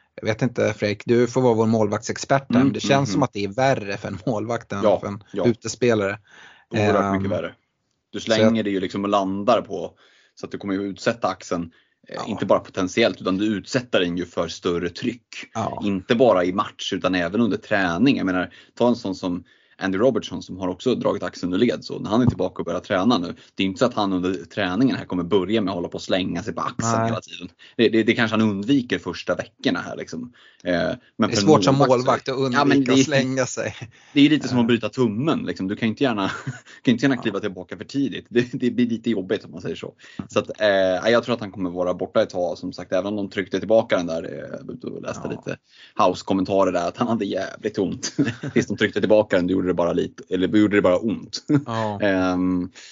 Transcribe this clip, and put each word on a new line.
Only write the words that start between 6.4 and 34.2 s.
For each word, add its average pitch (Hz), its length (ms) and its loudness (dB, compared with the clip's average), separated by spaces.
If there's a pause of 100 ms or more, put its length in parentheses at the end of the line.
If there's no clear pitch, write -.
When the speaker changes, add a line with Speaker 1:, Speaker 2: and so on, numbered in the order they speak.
Speaker 2:
Oerhört 104 420 2
mycket 95 120 0
Speaker 1:
Ehm, 98 60 -2
Speaker 2:
värre. 85 240 -4 (580)
Du 104 80 -8
Speaker 1:
så 110 100 -4
jag 110 60 2
Speaker 2:
slänger 110 260 4
det 101 80 -2
ju 98 100 0
liksom 92 240 -4
och 101 60 -2
landar 101 520 2
på, 85 300 -8 (420)
så - 120 -14
att - 60 -14
du 95 60 -8
kommer 98 160 -4
ju 98 80 -2
utsätta 101 460 -2
axeln, 92 340 -6 (460)
eh, - 60 -14
Speaker 1:
Ja. - 120 -8
Speaker 2:
inte 101 200 -4
bara 95 140 4
potentiellt, 95 600 0
utan 92 180 -2
du 104 80 -2
utsätter 110 540 -2
den 87 160 -2
ju 85 100 -4
för 87 220 -4
större 87 420 -2
tryck. - 360 -8 (280)
Speaker 1:
Ja. 110 300 -6
Speaker 2:
Inte 101 300 0
bara 110 300 6
i 92 80 0
match, - 400 -4
utan 92 220 0
även 90 260 0
under 101 160 2
träning. 98 600 2
Jag 98 100 -2
menar, 90 260 -2 (220)
ta 120 140 2
en 120 80 2
sån 98 180 -6
som 87 300 -6 (380)
Andy 95 160 -2
Robertson 107 440 0
som 90 160 -14
har 95 100 -4
också 101 260 -2
dragit - 280 -2
axeln 90 320 -6
ur 92 40 2
led, 113 260 2
så - 140 -8
när - 120 -6
han 113 120 4
är 120 40 4
tillbaka 87 360 0
och 82 40 -10
börjar 87 140 -6
träna 104 380 0
nu, 87 160 -6 (200)
det - 80 -2
är 98 40 2
inte 95 120 -4
så 131 60 2
att 123 100 2
han 101 180 0
under 92 220 0
träningen 98 600 0
här - 80 -8
kommer - 180 -4
börja 95 380 2
med 95 100 -2
att 98 40 -4
hålla 87 140 -6
på - 60 -14
och 95 80 -8
slänga 92 400 -2
sig 110 120 -8
på - 60 -8
axeln 113 380 -4
Speaker 1:
Nej. 113 80 2
Speaker 2:
hela 113 140 -2
tiden. 87 280 -16 (280)
Det, 113 120 6
det, 110 140 2
det 113 120 4
kanske 110 220 0
han 110 140 4
undviker 104 480 0
första 87 360 -4
veckorna - 460 -4
här - 160 -10
liksom. 82 360 -12 (320)
Eh, 90 80 0
men 85 180 0 (260)
Speaker 1:
Det 110 80 2
är 104 40 2
Speaker 2:
för - 80 -2
en - 0 -
Speaker 1:
svårt 151 280 6
som 139 140 4
Speaker 2:
målvakt 123 480 2
så 131 60 -2
Speaker 1:
målvakt 135 140 -2
att 127 140 -2
Speaker 2:
ja, 147 40 4
men 143 120 4
Speaker 1:
undvika 131 180 2
Speaker 2:
det 135 60 6
Speaker 1:
att 135 60 6
slänga 131 400 0
sig. - 280 -6 (380)
Speaker 2:
det 143 140 4